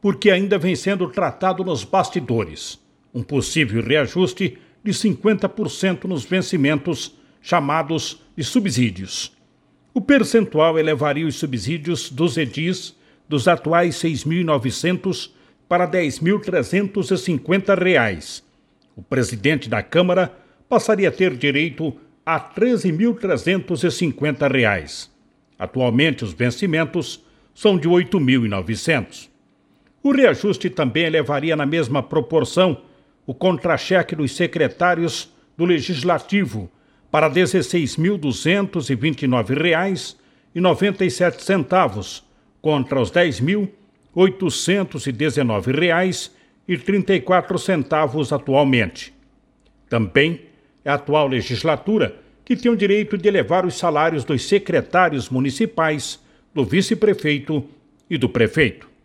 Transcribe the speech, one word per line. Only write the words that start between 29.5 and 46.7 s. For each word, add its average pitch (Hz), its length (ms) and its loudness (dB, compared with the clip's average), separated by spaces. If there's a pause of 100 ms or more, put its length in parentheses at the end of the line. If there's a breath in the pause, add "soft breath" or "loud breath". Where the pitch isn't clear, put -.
O 277 80 2
reajuste 196 580 2
também 151 360 0
elevaria 156 500 0
na 147 100 -2
mesma 143 380 0
proporção 160 800 0 (460 soft breath)
o 135 60 -8
contra-cheque 175 800 0
dos 147 200 -4
secretários 170 1000 0 (240 soft breath)
do 170 80 0
Legislativo 160 1040 0 (400 soft breath)
para 156 180 4
dezesseis 170 680 0
mil 185 220 0
duzentos 160 720 -2
e 135 40 0
vinte 131 280 -2
e 139 40 0
nove 123 280 2
reais 170 600 0 (380 soft breath)
e 170 80 -4
noventa 185 420 2
e 185 60 2
sete 175 320 -2
centavos, 160 840 0 (380 soft breath)
contra 139 400 0
os 113 80 0
dez 165 300 0
mil 190 340 -2 (400)
oitocentos 185 920 0
e 139 40 -4
dezenove 123 600 0
reais 170 600 0 (360 soft breath)
e 180 100 0